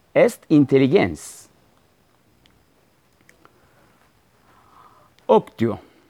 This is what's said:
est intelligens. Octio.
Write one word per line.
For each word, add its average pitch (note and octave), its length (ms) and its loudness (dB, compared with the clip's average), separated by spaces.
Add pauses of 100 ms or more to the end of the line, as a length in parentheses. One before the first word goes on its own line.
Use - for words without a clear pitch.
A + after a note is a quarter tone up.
(160)
est A3 340 -2
intelligens. C#3 1000 0 (3750)
Octio. A#2 500 -2 (300)